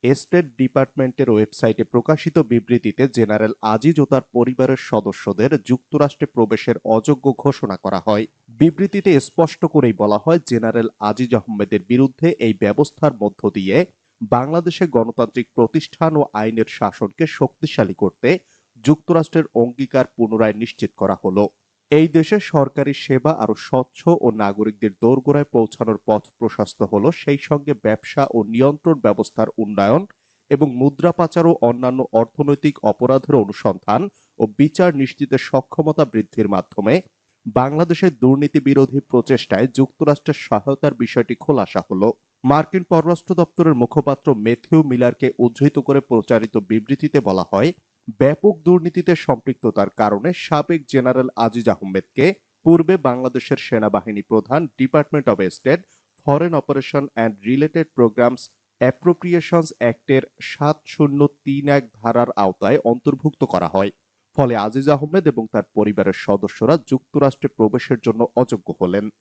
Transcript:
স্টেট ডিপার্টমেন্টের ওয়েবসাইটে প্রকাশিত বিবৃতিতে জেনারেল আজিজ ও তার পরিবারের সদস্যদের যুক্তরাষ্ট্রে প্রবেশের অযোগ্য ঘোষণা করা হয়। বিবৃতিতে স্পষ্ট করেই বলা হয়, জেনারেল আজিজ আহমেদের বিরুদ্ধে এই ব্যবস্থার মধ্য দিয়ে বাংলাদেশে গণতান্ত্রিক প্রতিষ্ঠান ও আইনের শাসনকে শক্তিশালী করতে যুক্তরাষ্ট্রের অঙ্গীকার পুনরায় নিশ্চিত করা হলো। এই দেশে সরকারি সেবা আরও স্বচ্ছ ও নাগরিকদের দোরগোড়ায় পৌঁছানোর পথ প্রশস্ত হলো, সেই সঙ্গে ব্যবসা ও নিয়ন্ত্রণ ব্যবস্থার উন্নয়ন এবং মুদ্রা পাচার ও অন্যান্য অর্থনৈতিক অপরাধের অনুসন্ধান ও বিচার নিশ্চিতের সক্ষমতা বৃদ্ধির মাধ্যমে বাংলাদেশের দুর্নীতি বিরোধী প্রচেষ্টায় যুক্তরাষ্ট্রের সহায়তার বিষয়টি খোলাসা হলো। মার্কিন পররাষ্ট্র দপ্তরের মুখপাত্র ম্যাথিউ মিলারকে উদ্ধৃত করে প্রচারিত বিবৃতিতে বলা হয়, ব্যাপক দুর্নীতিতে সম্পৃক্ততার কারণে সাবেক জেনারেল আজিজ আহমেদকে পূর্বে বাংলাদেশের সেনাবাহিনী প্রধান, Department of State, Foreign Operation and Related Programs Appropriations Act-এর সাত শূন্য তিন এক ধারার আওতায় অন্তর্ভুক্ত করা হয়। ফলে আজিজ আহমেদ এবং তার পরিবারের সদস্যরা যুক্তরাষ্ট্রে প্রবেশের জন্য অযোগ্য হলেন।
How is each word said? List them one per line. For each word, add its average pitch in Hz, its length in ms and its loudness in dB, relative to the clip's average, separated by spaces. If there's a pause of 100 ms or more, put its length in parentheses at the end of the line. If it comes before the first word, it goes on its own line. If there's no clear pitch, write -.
স্টেট 147 440 0 (140)
ডিপার্টমেন্টের 131 720 0
ওয়েবসাইটে 107 500 0 (100)
প্রকাশিত 147 420 0 (160)
বিবৃতিতে 117 520 0 (140)
জেনারেল 107 360 0 (200)
আজিজ 135 300 2
ও - 20 2
তার 131 180 0 (120)
পরিবারের 127 460 0 (100)
সদস্যদের 101 600 -2 (180)
যুক্তরাষ্ট্রে 143 640 -2
প্রবেশের 113 420 0 (200)
অযোগ্য 127 280 0 (180)
ঘোষণা 123 400 -2
করা 95 220 -2
হয়। 110 200 0 (340)
বিবৃতিতে 185 520 2 (160)
স্পষ্ট - 340 -2 (120)
করেই 123 280 2
বলা 104 220 0
হয়, 165 160 2 (120)
জেনারেল 113 360 -2 (220)
আজিজ 117 300 -2
আহমেদের 104 420 -2 (100)
বিরুদ্ধে 131 360 2 (200)
এই 107 160 0
ব্যবস্থার 139 580 0
মধ্য 101 200 -4 (160)
দিয়ে 95 200 0 (440)
বাংলাদেশে 151 600 -2 (120)
গণতান্ত্রিক 117 520 -2 (100)
প্রতিষ্ঠান 160 640 0
ও - 20 2 (120)
আইনের 110 440 -2
শাসনকে 107 480 -4 (120)
শক্তিশালী 123 680 -4
করতে 110 280 -2 (460)
যুক্তরাষ্ট্রের 156 680 0 (160)
অঙ্গীকার 123 440 -2 (120)
পুনরায় 110 440 0
নিশ্চিত - 300 -6 (100)
করা 98 220 0
হলো। 98 200 0 (480)
এই 156 160 4 (100)
দেশে 165 200 2 (140)
সরকারি 139 420 -2 (100)
সেবা 135 280 0 (120)
আরও 107 120 -2 (120)
স্বচ্ছ - 320 -4 (260)
ও - 20 4 (140)
নাগরিকদের 104 600 -2
দোরগোড়ায় 135 540 2
পৌঁছানোর 110 500 -2
পথ 107 180 0 (160)
প্রশস্ত 107 400 -4 (120)
হলো, 104 160 2 (140)
সেই 143 260 -2
সঙ্গে 147 260 -2 (120)
ব্যবসা 110 380 -2 (100)
ও 117 40 2 (160)
নিয়ন্ত্রণ 147 520 2
ব্যবস্থার 110 520 -2
উন্নয়ন 107 440 0 (500)
এবং 143 160 2 (140)
মুদ্রা 143 300 0
পাচার 170 400 0
ও - 100 4
অন্যান্য 127 380 0 (120)
অর্থনৈতিক 143 640 0 (160)
অপরাধের 131 520 0
অনুসন্ধান 104 580 -2 (380)
ও 117 40 2 (140)
বিচার 165 320 2 (120)
নিশ্চিতের 131 480 -4
সক্ষমতা 151 560 -2
বৃদ্ধির 107 500 -2
মাধ্যমে 101 380 -2 (520)
বাংলাদেশের 156 760 0
দুর্নীতি 135 480 2
বিরোধী 135 320 2 (120)
প্রচেষ্টায় 120 560 0 (100)
যুক্তরাষ্ট্রের 143 720 -2
সহায়তার 139 460 -2 (100)
বিষয়টি 120 320 -2
খোলাসা 110 540 -2
হলো। 98 180 0 (360)
মার্কিন 156 480 0
পররাষ্ট্র 165 440 0
দপ্তরের 160 460 2
মুখপাত্র 135 460 -2 (160)
ম্যাথিউ 120 400 2
মিলারকে 123 440 0 (180)
উদ্ধৃত 131 300 2 (120)
করে 139 120 4 (100)
প্রচারিত 113 460 0 (140)
বিবৃতিতে 135 500 0 (100)
বলা 92 220 0
হয়, 117 200 0 (480)
ব্যাপক 165 340 2 (140)
দুর্নীতিতে 175 460 2 (120)
সম্পৃক্ততার 113 640 -2 (120)
কারণে 104 280 0 (160)
সাবেক 156 360 -2 (120)
জেনারেল 127 340 2 (180)
আজিজ 113 240 -2
আহমেদকে 95 560 -2 (400)
পূর্বে 165 300 4 (120)
বাংলাদেশের 127 600 -2
সেনাবাহিনী 104 540 -2
প্রধান, 113 400 0 (200)
Department 147 500 0
of 98 60 0 (200)
State, 170 260 0 (420)
Foreign 160 360 0
Operation 139 420 -2 (200)
and 113 100 0 (160)
Related 151 380 0 (100)
Programs 120 440 2 (400)
Appropriations 170 880 0 (220)
Act-এর 131 320 0 (280)
সাত 147 260 -2 (160)
শূন্য 143 260 0 (260)
তিন 139 200 -4 (120)
এক 135 60 0 (160)
ধারার 117 300 0 (140)
আওতায় 98 360 0 (120)
অন্তর্ভুক্ত 139 500 -2 (120)
করা 85 200 0
হয়। 98 180 0 (440)
ফলে 127 180 0 (120)
আজিজ 131 300 -2
আহমেদ 151 320 -2
এবং 117 160 -2 (100)
তার 104 120 -2 (120)
পরিবারের 101 480 0
সদস্যরা 107 500 0 (140)
যুক্তরাষ্ট্রে - 680 -2
প্রবেশের 113 480 0
জন্য 113 160 0 (200)
অযোগ্য 113 280 -4 (120)
হলেন। 98 260 -2 (140)